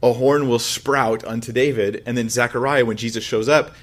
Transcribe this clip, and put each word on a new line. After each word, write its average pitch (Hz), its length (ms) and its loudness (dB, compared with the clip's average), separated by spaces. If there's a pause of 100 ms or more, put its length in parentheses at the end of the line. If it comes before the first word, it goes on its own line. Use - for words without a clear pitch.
A 120 100 6
horn 135 340 2
will 120 120 2
sprout 117 680 0
unto 117 260 -6
David." 113 540 0
And 120 120 -4
then 113 120 -2
Zechariah, 123 560 0
when 110 120 -2
Jesus 113 260 -6
shows 110 240 -2
up, 147 360 2